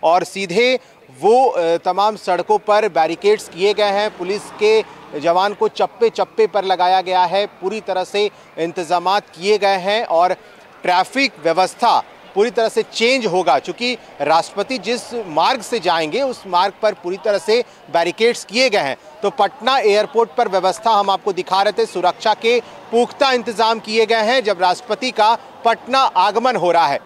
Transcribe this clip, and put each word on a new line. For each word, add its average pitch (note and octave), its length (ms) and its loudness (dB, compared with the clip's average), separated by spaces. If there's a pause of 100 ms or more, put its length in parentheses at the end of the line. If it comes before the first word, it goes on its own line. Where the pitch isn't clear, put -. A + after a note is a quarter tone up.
और F3 200 2
सीधे G3 560 -2 (420)
वो, A#3 240 4
अ, E3+ 320 0
तमाम G3 380 0
सड़कों F3+ 420 -2
पर G#3 320 0
बैरिकेड्स E3 600 0
किए F#3+ 240 0
गए G3+ 180 0
हैं, G#3 260 -4
पुलिस F#3 240 -6 (220)
के G#3+ 200 4 (360)
जवान F3+ 340 0
को G#3+ 140 -2
चप्पे G#3+ 420 -2
चप्पे G#3+ 380 -2
पर F#3+ 160 -2
लगाया F#3 380 2
गया F3+ 220 0
है, F#3+ 220 0
पूरी G3 360 -8
तरह F#3 220 -4
से G3+ 260 -2 (300)
इंतजामात F3 680 -2
किए G3 280 -2
गए G3 200 2
हैं G3+ 280 -2
और F3 280 2 (500)
ट्रैफिक F#3 500 0 (100)
व्यवस्था E3+ 600 0 (320)
पूरी G#3+ 140 2
तरह A3+ 200 0
से A3+ 140 -2
चेंज A#3+ 420 0
होगा। E3+ 340 2
चूँकि A#3 380 -6 (240)
राष्ट्रपति E3+ 560 -2
जिस G#3+ 240 -6 (260)
मार्ग F3+ 340 0
से A3+ 180 -6
जाएंगे E3 420 -2
उस C4 260 -6
मार्ग F3+ 340 0
पर G#3+ 120 0
पूरी F#3 320 -8
तरह G3+ 120 0
से A3 260 0 (300)
बैरिकेड्स F3 520 0
किए B3 240 0
गए G3+ 100 0
हैं। C#3 180 -2 (260)
तो G3+ 60 2
पटना G#3+ 480 0
एयरपोर्ट G#3+ 600 2
पर A#3 100 2
व्यवस्था F#3+ 440 0
हम G3+ 180 2
आपको F#3+ 240 -2
दिखा F#3 280 -2
रहे G3+ 120 0
थे, A3+ 120 0
सुरक्षा F3+ 480 -2
के A#3 260 0 (320)
पुख्ता B3 400 0
इंतजाम A3+ 480 -2
किए A3 260 0
गए A3 180 0
हैं B3 200 0
जब F#3+ 180 -2
राष्ट्रपति G3+ 500 -2
का A3 260 2 (280)
पटना A3+ 340 0
आगमन A3+ 560 2
हो F3 160 0
रहा E3 160 4
है। C#3 180 0